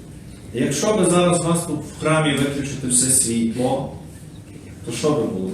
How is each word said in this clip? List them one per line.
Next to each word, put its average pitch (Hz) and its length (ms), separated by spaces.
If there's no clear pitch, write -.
І 120 60
якщо 151 340
би 185 120
зараз 170 340
у 156 40
нас 170 220
тут 143 140
в - 220
храмі 156 360
виключити 135 500
все 123 220
світло, 123 800
то 120 60
що 151 200
би 147 120
було? 95 300